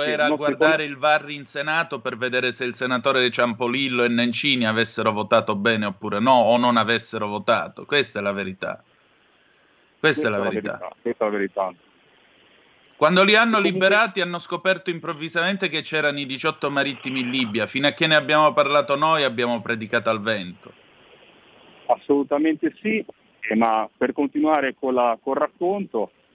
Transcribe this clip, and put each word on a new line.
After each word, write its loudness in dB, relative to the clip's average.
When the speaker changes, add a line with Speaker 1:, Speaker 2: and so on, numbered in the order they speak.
Speaker 1:
che -2
Speaker 2:
era 0
Speaker 1:
il 0
Speaker 2:
a 4
Speaker 1:
nostro 0
Speaker 2:
guardare 4
Speaker 1:
econ- -8
Speaker 2:
il -16
var 2
in -10
Senato -4
per -6
vedere -2
se -6
il -6
senatore 0
Ciampolillo 0
e 4
Nencini 0
avessero 0
votato 2
bene 0
oppure -6
no, 4
o 4
non 2
avessero 0
votato. -2
Questa -2
è -6
la -2
verità. -8
Questa 0
è 0
Speaker 1:
Questa -
Speaker 2:
la -2
Speaker 1:
è -2
la -2
Speaker 2:
verità. -6
Speaker 1:
verità, -14
questa -4
è 0
la -4
verità. -4
Speaker 2:
Quando 4
li 4
hanno 4
Speaker 1:
E 2
comunque 2
Speaker 2:
liberati 2
hanno -6
scoperto -2
improvvisamente -4
che -4
c'erano -2
i -6
diciotto -4
marittimi -4
in -4
Libia. -2
Fino 0
a 0
che 0
ne 4
abbiamo 4
parlato 2
noi 2
abbiamo -2
predicato -2
al 0
vento. -6
Speaker 1:
Assolutamente 0
sì, -2
eh, -4
ma 2
per -2
continuare 0
con -2
la, 2
col -2
racconto, -4